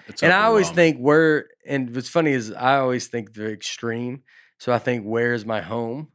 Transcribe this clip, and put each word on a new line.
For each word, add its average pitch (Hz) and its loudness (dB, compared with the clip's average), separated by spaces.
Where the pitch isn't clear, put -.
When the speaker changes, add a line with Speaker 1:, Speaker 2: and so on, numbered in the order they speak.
Speaker 1:
it's - -8
Speaker 2:
and 165 6
I 196 4
always 220 4
Speaker 1:
overwhelming. 165 4
Speaker 2:
think 123 -10
where, 151 4
and 131 -6
what's 127 -8
funny 160 2
is 110 -2
I 127 2
always 127 0
think 110 -8
the 107 -8
extreme. 120 -8
So - -2
I 117 2
think, 120 -4
"Where's 117 -2
my 110 -4
home?" 117 -8